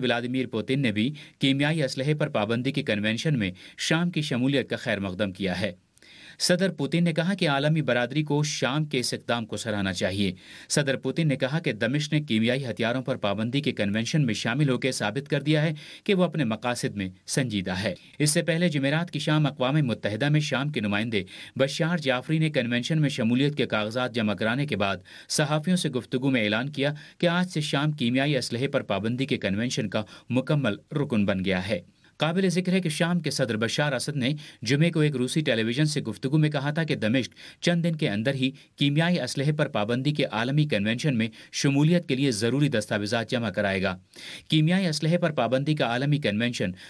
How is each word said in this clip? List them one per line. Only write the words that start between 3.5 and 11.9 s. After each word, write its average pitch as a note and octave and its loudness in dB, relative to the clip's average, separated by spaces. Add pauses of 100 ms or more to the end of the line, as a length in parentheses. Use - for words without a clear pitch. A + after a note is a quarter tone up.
شام E3+ 0
کی D#3 -2
شمولیت C3 0
کا A#2 -2
خیر G#2+ -2
مقدم F#2+ -2
کیا F#2 -4
ہے۔ G#2 -2 (680)
صدر F#3 2
پوتن E3 0
نے E3 2
کہا E3+ 0
کہ E3+ 0
عالمی D3 2
برادری B2 0
کو D3 2
شام D3 0
کے C#3+ -2
اس A#2+ -2
اقدام A#2 -2
کو G#2+ -8
سراہنا G2+ -2
چاہیے۔ G2 0 (360)
صدر C#3+ 0
پوتن D3+ 0
نے C3 2
کہا C3 -2
کہ C#3+ -2
دمشق B2 -2